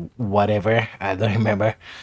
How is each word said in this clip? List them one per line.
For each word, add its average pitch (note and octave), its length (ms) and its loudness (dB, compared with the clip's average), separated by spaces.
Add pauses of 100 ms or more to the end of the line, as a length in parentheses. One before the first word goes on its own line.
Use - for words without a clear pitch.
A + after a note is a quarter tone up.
(160)
whatever. G#2 720 2 (120)
I G2 140 -2
don't G#2 180 0
<laughs> A2 80 2
remember. G#2 340 0 (280)